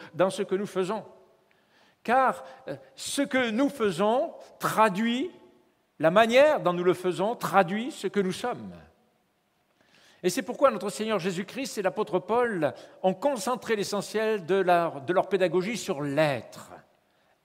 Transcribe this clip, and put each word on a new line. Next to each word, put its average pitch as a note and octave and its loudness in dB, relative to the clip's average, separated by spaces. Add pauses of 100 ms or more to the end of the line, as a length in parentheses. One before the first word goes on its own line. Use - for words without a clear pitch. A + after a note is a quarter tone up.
(140)
dans F#3 2
ce G#3 -6
que G3 -2
nous G3 -2
faisons. F#3 -4 (1000)
Car, B3 2 (240)
euh, D3 -8 (180)
ce - -4
que C4 0
nous B3+ 2
faisons A3+ 0 (280)
traduit, A3 2 (680)
la D#3+ 4
manière A#3 6
dont E3+ 0
nous F3 -2
le F3+ 6
faisons F#3 -2
traduit G3 0
ce - -10
que G3 0
nous F#3 0
sommes. B2+ -8 (1500)
Et F3+ 2
c'est B3+ -4
pourquoi C4 2
notre G#3 -6
Seigneur G#3+ -2
Jésus-Christ G3 -6
et G#3+ -4
l'apôtre F#3 -2
Paul G#3 0 (300)
ont F#3+ 2
concentré A#3+ -2
l'essentiel G#3 -4
de F3 0
leur, E3+ 2
de C3+ -4
leur F#3 2
pédagogie F#3 0
sur E3+ -6
l'être. C#3+ -2 (760)